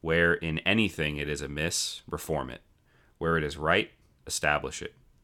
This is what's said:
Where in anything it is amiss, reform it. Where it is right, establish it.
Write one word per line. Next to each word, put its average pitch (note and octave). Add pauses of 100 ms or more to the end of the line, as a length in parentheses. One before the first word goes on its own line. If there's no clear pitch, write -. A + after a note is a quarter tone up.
Where E2+
in D#2+
anything F2+
it D2
is D2
amiss, D2
reform C#2+
it. - (580)
Where E2
it D#2
is C#2+
right, D#2+ (340)
establish D2+
it. - (300)